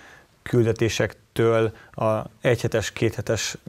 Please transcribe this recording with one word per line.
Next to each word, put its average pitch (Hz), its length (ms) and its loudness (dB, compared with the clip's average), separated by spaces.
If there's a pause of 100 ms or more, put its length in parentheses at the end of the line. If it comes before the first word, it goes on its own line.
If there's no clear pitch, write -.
(420)
küldetésektől 113 1300 0 (200)
a 110 280 -2 (200)
egyhetes, 117 520 0
kéthetes, - 640 -2 (100)